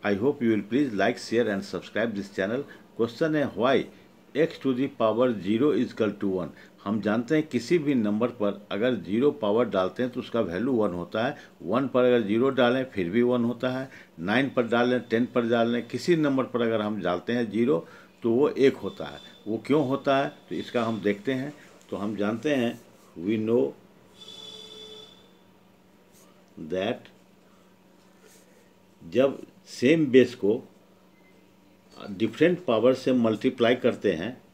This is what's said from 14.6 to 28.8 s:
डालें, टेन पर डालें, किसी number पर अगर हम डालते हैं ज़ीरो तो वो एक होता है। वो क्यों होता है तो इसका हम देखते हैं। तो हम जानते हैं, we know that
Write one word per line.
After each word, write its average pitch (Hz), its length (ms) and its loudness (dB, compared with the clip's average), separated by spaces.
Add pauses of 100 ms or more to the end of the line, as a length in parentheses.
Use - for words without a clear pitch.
डालें, 120 320 2 (100)
टेन 117 160 2 (100)
पर 117 140 0
डालें, 117 380 2
किसी 165 280 0
number 139 280 0
पर 117 180 -4
अगर 113 200 0
हम 104 200 -4
डालते 87 320 -2
हैं 120 180 -2
ज़ीरो 120 340 0 (380)
तो 117 80 2
वो 135 180 4
एक 135 280 4
होता 92 280 -10
है। 71 140 -14 (280)
वो 110 180 -4
क्यों 143 220 2
होता 139 300 0
है 143 120 0 (200)
तो 85 60 -6
इसका 113 280 -4
हम 113 180 -2
देखते 104 300 -2
हैं। 135 220 -6 (360)
तो - 80 -6
हम 104 180 -4
जानते 113 400 -2
हैं, 120 240 -2 (380)
we 98 220 -2
know 113 260 2 (3000)
that 95 380 -4 (1900)